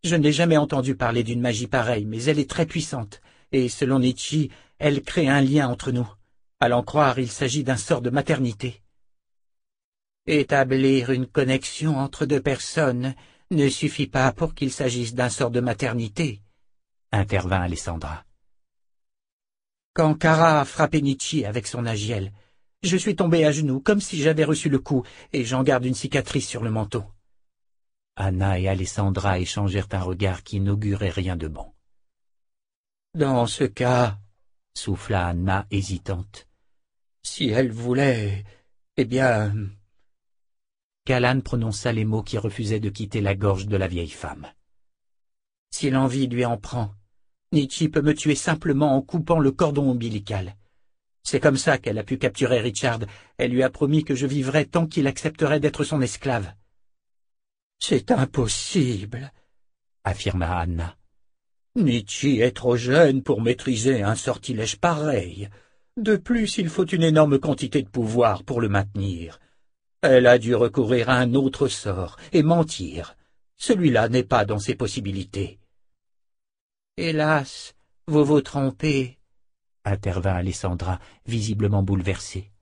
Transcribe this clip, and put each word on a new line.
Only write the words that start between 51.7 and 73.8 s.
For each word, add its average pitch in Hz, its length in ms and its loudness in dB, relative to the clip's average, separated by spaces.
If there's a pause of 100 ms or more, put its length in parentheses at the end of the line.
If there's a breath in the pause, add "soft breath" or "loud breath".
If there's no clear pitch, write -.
qu'elle 107 200 -4
a 104 60 -6
pu 131 140 -4
capturer 123 420 0
Richard. 113 400 -2 (360 loud breath)
Elle 127 140 0
lui 127 120 2
a 131 80 2
promis 151 340 2
que 147 100 -2
je 131 120 -2
vivrais 139 380 0
tant 165 220 0
qu'il 156 200 0
accepterait 151 540 0
d'être 147 240 0
son 147 160 -2
esclave. » « 120 540 -4 (1200)
C'est - 320 0
impossible », 123 1200 -2 (720)
affirma 90 520 -2
Anna. « 85 400 -4 (800)
Nietzsche 131 600 0
est 120 140 4
trop 123 240 0
jeune 135 460 4
pour 113 200 0
maîtriser 120 600 0
un 104 120 0
sortilège 113 640 -4
pareil. 113 680 -2 (480 soft breath)
De 214 200 2
plus, 220 420 -2
il 175 100 0
faut 180 180 0
une 165 160 0
énorme 156 360 6
quantité 139 440 -2
de 104 60 -8
pouvoir 113 560 2
pour 120 160 -2
le 113 80 0
maintenir. 98 720 -2 (600)
Elle 127 260 8
a 123 120 10
dû 117 180 0
recourir 117 540 2
à 127 40 4
un 123 200 2
autre 135 340 0
sort 92 480 -6 (160 loud breath)
et 165 100 6
mentir. 147 720 0 (420)
Celui-là 135 500 2